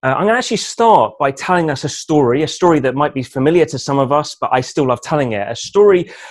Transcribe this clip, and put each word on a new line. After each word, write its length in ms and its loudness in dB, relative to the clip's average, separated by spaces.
Uh, 140 0
I'm 80 -2
gonna 140 0
actually 180 -4
start 640 2
by 120 0
telling 360 0
us 160 -4
a 60 -4
story, 540 0
a 40 -6
story 320 2
that 140 -2
might 180 0
be 100 -6
familiar 440 0
to 120 -8
some 200 -4
of 120 0
us, 300 -2
but 140 -4
I 80 0
still 240 -4
love 160 -2
telling 300 -2
it. 140 -4
A 80 -8
story 560 2